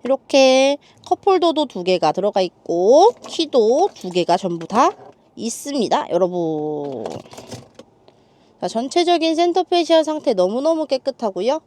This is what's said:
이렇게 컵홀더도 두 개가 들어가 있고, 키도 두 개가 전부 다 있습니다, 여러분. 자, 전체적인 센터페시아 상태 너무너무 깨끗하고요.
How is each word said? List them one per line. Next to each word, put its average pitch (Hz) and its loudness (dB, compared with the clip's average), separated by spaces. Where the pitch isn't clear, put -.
이렇게 269 2
컵홀더도 339 0
두 185 -10
개가 175 2
들어가 196 -2
있고, 196 4
키도 285 0
두 - -12
개가 175 0
전부 170 -6
다 262 2
있습니다, - -4
여러분. 151 -4
자, - -6
전체적인 320 0
센터페시아 339 2
상태 302 -2
너무너무 269 0
깨끗하고요. 254 -4